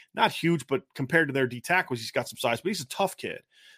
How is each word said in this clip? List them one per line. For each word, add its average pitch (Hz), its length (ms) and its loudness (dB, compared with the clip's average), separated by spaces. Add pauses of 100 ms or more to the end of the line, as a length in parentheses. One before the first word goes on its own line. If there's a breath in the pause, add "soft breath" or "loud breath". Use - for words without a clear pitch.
(140)
Not 226 180 4
huge, 165 340 2
but 135 160 0 (140)
compared 147 320 2
to 135 40 -4
their 135 140 2
D 123 140 -6
tackles, 175 400 0
he's 113 100 -10
got 120 180 -2
some - 80 -12
size. 117 240 0
But 190 100 -2
he's 196 100 -4
a 123 80 -10
tough - 280 -2
kid. - 220 -8 (400 soft breath)